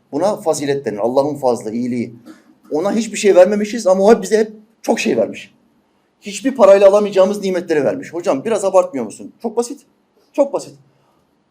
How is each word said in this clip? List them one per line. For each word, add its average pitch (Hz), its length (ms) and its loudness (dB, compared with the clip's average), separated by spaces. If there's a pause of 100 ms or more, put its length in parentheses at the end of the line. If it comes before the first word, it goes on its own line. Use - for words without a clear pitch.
(120)
Buna 185 240 -2
fazilet 147 500 -4
denir. 104 120 -6
Allah'ın 135 380 0
fazlı, 117 360 -4
iyiliği. 120 440 -6 (560)
Ona 185 240 -4
hiçbir 214 220 -6
şey 190 180 2
vermemişiz 208 520 2
ama 190 160 2
o 220 120 6
hep - 80 -4
bize 214 140 0
hep 214 160 -2 (280)
çok - 180 -2
şey - 180 -2
vermiş. - 360 -4 (680)
Hiçbir 208 340 -6
parayla 196 340 8
alamayacağımız 202 520 2
nimetleri 170 420 -2
vermiş. 98 300 -4
Hocam 170 320 -4
biraz 202 200 -2
abartmıyor 180 400 0
musun? - 360 -16
Çok 226 160 -6
basit. 240 240 -6 (520)
Çok 277 200 0
basit. - 220 -10 (760)